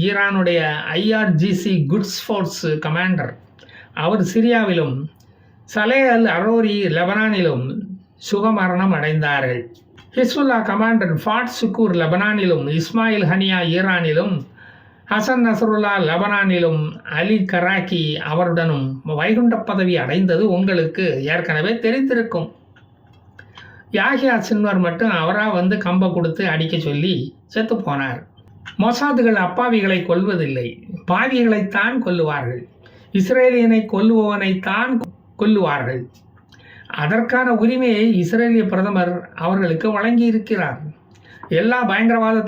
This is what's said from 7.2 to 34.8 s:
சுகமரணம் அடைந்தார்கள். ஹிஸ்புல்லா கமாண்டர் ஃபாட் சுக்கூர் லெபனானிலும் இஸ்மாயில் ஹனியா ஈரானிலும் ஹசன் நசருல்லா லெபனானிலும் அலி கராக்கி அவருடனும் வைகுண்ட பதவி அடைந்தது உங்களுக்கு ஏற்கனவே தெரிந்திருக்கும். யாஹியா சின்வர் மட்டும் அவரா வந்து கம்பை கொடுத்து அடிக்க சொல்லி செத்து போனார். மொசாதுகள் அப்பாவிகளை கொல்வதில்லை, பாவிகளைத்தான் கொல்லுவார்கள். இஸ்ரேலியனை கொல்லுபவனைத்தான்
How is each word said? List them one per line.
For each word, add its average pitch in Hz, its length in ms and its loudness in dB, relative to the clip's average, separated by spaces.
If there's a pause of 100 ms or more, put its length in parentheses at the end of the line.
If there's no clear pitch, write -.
சுகமரணம் 190 680 0
அடைந்தார்கள். 143 680 -2 (480)
ஹிஸ்புல்லா 262 420 2 (120)
கமாண்டர் 214 440 0 (100)
ஃபாட் 233 340 -2
சுக்கூர் 214 420 0
லெபனானிலும் 180 640 0 (120)
இஸ்மாயில் 214 540 0
ஹனியா 190 280 2 (120)
ஈரானிலும் 180 640 0 (760)
ஹசன் 240 380 0
நசருல்லா 214 460 2 (160)
லெபனானிலும் 180 720 0 (380)
அலி 202 280 2
கராக்கி 185 560 -2 (280)
அவருடனும் 165 580 0 (320)
வைகுண்ட 226 400 2
பதவி 185 380 0
அடைந்தது 165 520 0
உங்களுக்கு 180 560 0 (280)
ஏற்கனவே 170 420 -2
தெரிந்திருக்கும். 226 720 -2 (1400)
யாஹியா 247 420 2 (140)
சின்வர் 208 380 2
மட்டும் 185 340 0
அவரா 202 280 0
வந்து 185 280 0
கம்பை 185 340 0
கொடுத்து 170 360 -2
அடிக்க 160 320 -2
சொல்லி 156 360 -2 (300)
செத்து 220 320 -4
போனார். 139 440 -6 (560)
மொசாதுகள் 233 680 2
அப்பாவிகளை 196 560 0
கொல்வதில்லை, 165 680 -2 (420)
பாவிகளைத்தான் 226 920 0
கொல்லுவார்கள். 147 580 -2 (500)
இஸ்ரேலியனை 233 720 4
கொல்லுபவனைத்தான் 208 1080 0 (440)